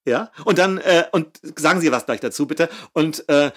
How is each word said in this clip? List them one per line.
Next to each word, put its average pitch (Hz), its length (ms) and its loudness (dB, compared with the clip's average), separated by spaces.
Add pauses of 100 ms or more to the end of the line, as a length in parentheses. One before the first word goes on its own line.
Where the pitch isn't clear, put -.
ja, 165 220 -2 (140)
und 180 140 2
dann, 190 200 2
äh, 170 320 4
und - 300 -4 (180)
sagen 165 220 2
Sie 156 100 2
was 123 160 -2
gleich 117 140 -4
dazu, 139 260 -6
bitte. 160 220 -2 (240)
Und, 156 360 -2
äh, 147 280 2